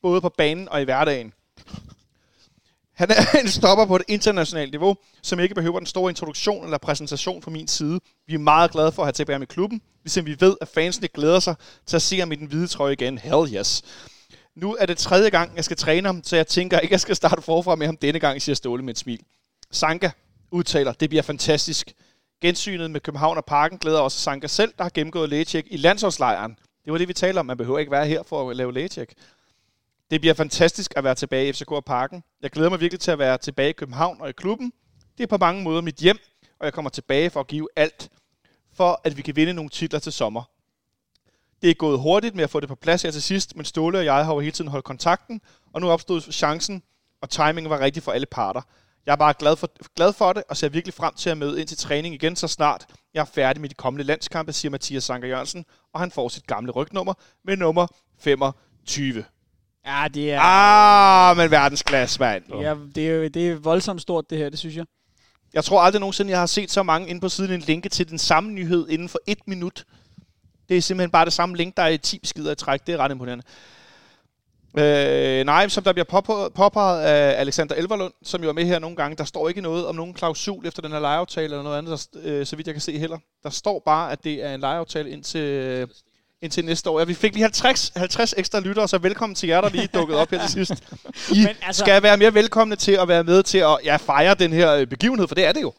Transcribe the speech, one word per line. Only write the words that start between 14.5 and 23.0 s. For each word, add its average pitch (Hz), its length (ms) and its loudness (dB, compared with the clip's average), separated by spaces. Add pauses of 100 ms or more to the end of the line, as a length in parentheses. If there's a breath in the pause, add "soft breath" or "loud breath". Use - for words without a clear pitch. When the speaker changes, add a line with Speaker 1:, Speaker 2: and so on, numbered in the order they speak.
Speaker 1:
Nu 202 240 -6
er 196 60 4
det 175 120 -4
tredje 202 320 4
gang, 170 260 0
jeg 165 80 -4
skal 165 120 -6
træne 175 320 0
ham, 180 160 -4
så - 120 -2
jeg 160 100 4
tænker 180 320 0
ikke, 165 140 0
jeg 185 80 4
skal - 160 -2
starte - 260 2
forfra 170 320 0
med 151 120 -2
ham 160 100 -4
denne 147 220 0
gang, 139 240 -2
siger 143 140 -2
Ståle 123 260 -6
med 123 120 -10
et - 40 -8
smil. 117 220 -10 (500)
Sanka 160 400 0 (400)
udtaler, 143 420 0
"Det 156 160 -2
bliver 151 140 2
fantastisk." - 680 -2 (480)
Gensynet 175 500 -2
med 151 100 -6